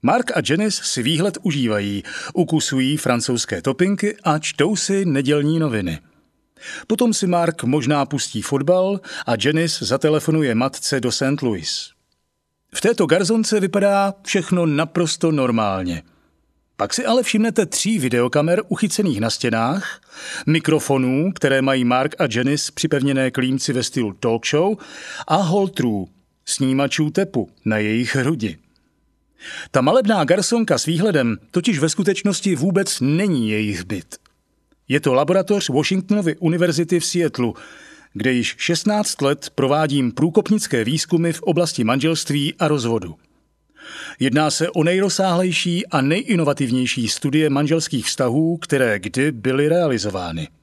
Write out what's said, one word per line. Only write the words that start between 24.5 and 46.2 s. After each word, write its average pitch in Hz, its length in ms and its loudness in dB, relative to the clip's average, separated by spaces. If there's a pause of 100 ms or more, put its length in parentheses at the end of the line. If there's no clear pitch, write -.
a 160 80 2
holtrů, 160 720 0 (360)
snímačů 139 680 0
tepu 151 400 0 (140)
na 107 140 2
jejich 113 380 0
hrudi. 120 420 -2 (1120)
Ta 131 100 2
malebná 202 440 4
garsonka 190 540 2
s - 80 -4
výhledem 156 520 0 (120)
totiž 180 280 0
ve 156 100 2
skutečnosti 196 680 0
vůbec 185 440 0
není 143 500 2
jejich 104 340 -2
byt. 95 320 -10 (720)
Je 139 120 0
to 139 140 2
laboratoř 185 540 2
Washingtonovy 185 680 0
univerzity 170 640 0
v 160 40 -8
Seattlu, 127 500 -2 (580)
kde 120 200 0
již 120 260 0
šestnáct 208 640 0
let 143 320 0
provádím 139 580 2
průkopnické 160 720 0
výzkumy 160 480 0
v 160 100 -8
oblasti 135 420 0
manželství 143 760 0
a 165 100 0
rozvodu. 113 480 -2 (1040)
Jedná 139 300 2
se 160 200 -2
o 156 140 0
nejrozsáhlejší 185 1040 0
a 151 140 0
nejinovativnější 139 1080 0